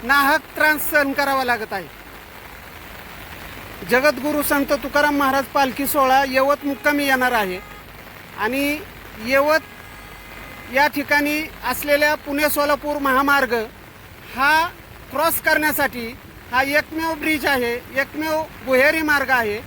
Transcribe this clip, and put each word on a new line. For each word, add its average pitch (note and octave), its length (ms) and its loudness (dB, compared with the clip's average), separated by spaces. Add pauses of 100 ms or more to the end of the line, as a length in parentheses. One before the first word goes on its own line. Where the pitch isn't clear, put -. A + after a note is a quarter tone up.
नाहक C#4 360 4 (160)
त्रास D4+ 340 2
सहन C#4+ 220 2
करावा C4+ 320 0
लागत A#3 280 -2
आहे. F#3 140 -6 (2000)
जगद्गुरू C#4 520 2
संत C#4+ 300 2 (100)
तुकाराम D4 340 2
महाराज C#4 280 2 (100)
पालखी C#4 320 0
सोहळा C4+ 420 4
यवत C4+ 380 2
मुक्कामी C#4+ 400 0
येणार B3+ 260 2
आहे F#3+ 260 0 (800)
आणि C#4 400 0 (480)
यवत - 1500 -2
या C#4 120 6
ठिकाणी D4 540 0 (300)
असलेल्या D4 460 2
पुणे D4 340 0
सोलापूर D4 480 0
महामार्ग C#4 560 2 (840)
हा C#4 160 4 (580)
क्रॉस D4+ 300 0
करण्यासाठी D4 680 0 (460)
हा B3+ 100 2
एकमेव D#4 520 0
ब्रिज D#4 320 -2
आहे, B3 280 2 (220)
एकमेव D#4 460 -2 (240)
भुयारी C#4 360 4
मार्ग C#4+ 280 2
आहे A3 360 0